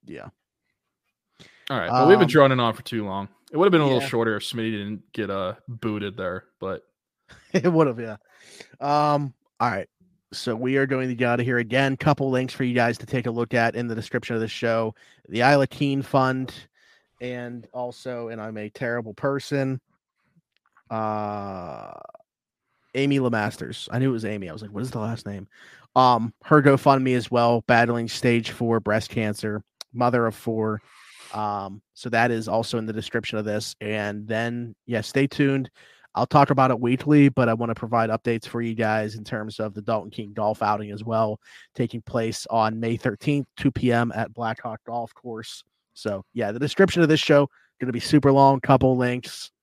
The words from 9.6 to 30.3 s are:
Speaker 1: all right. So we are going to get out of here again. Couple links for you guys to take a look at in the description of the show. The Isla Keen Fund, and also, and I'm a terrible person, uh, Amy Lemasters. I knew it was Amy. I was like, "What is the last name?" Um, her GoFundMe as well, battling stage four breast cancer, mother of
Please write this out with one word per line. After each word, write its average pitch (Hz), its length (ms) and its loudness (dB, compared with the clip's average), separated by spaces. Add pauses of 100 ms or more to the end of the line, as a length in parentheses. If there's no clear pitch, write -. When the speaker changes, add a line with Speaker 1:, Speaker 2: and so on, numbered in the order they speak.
Speaker 1:
all 120 100 2
right. 98 180 -6 (440)
So - 220 -6
we 127 220 -2
are 139 100 2
going 131 220 -4
to 123 60 -4
get 120 140 0
out 120 120 2
of 120 60 0
here 123 120 0
again. 131 380 0
Couple 139 340 0
links 127 240 -2
for - 100 -4
you 123 100 -2
guys 120 240 2
to - 80 -16
take 123 200 -2
a 123 40 -2
look 117 220 -4
at 117 220 2
in 120 140 -4
the 117 80 -4
description 117 400 -6
of 110 40 -2
the 113 80 -4
show. 113 460 -2 (340)
The 110 120 -2
Isla 139 260 6
Keen 139 360 -2
Fund, 131 520 0 (680)
and 123 520 -12
also, 123 560 -10
and 113 120 -10
I'm 110 160 -10
a 107 140 -8
terrible 117 420 -6
person, 139 680 -2 (1080)
uh, 101 1040 -6 (1040)
Amy 139 240 2
Lemasters. 110 720 -2
I 120 80 -2
knew 131 120 2
it - 20 0
was 113 120 -4
Amy. 101 240 -6
I 80 40 -10
was 107 100 -14
like, 101 80 -14
"What 104 140 -8
is 127 80 -10
the 120 80 -6
last 110 260 -6
name?" 101 220 -12 (480)
Um, 120 360 6 (120)
her 151 180 6
GoFundMe 135 540 4
as 120 140 -4
well, 117 360 4
battling 117 420 4
stage 117 420 0
four 117 280 -2
breast 104 320 -2
cancer, 107 540 -4 (280)
mother 120 340 2
of 113 100 -2